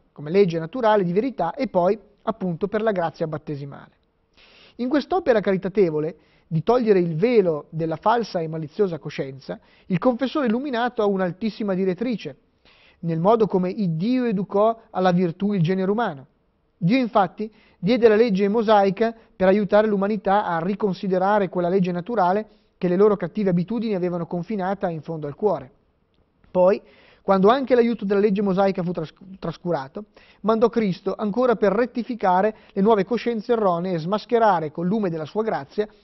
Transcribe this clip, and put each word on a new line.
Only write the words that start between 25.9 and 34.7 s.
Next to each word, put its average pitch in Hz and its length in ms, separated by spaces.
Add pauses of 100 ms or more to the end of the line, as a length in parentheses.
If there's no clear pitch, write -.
Poi, 180 320 (400)
quando 196 280
anche 262 240
l'aiuto 233 300
della 202 160
legge 208 220
mosaica 196 420
fu 175 80
tras-, 165 220 (260)
trascurato, 170 640 (360)
mandò 220 280
Cristo 190 460
ancora 220 400
per 196 180
rettificare 220 800 (160)
le 196 100
nuove 202 240
coscienze 240 480
erronee 185 400
e 165 60
smascherare 190 720